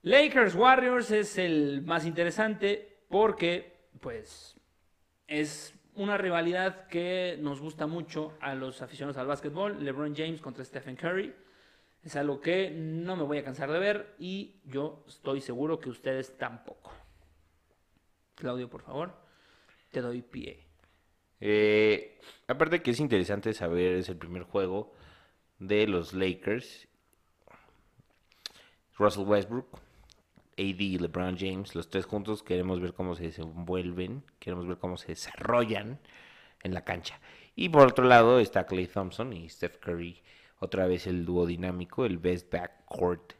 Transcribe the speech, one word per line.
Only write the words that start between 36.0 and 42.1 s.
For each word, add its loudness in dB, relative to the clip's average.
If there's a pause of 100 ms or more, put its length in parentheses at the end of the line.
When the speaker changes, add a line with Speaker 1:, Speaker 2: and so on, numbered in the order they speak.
Speaker 2:
en -4
la -6
cancha. -8 (360)
Y -2
por 12
otro 4
lado 10
está 2
Klay -2
Thompson -6
y -12
Steph -8
Curry, -8 (380)
otra 0
vez 0
el -2
dúo 2
dinámico, -4
el -2